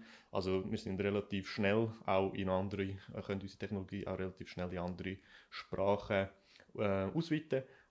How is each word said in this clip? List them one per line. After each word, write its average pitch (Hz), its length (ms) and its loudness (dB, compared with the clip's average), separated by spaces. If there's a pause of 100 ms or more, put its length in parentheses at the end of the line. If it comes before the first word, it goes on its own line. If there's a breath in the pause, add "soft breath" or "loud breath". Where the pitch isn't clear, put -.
(320 loud breath)
Also 95 380 2
wir 107 80 0
sind 95 220 -4
relativ 101 500 0
schnell 110 420 2 (140)
auch 95 260 4
in 95 160 -2
andere, 95 360 2
äh, 98 400 -6
können 98 180 -4
unsere - 160 -12
Technologie 98 480 -6
auch 92 120 -2
relativ 92 300 -6
schnell 90 240 -6
in 90 60 -4
andere 90 400 -4 (320 loud breath)
Sprachen, 98 800 2 (480 loud breath)
äh, 110 60 0
ausweiten. 101 800 2 (280 loud breath)